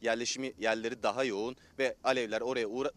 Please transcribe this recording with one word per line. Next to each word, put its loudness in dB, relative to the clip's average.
yerleşim 0
yerleri 0
daha 2
yoğun -2
ve 2
alevler 2
oraya 0
uğra-, -2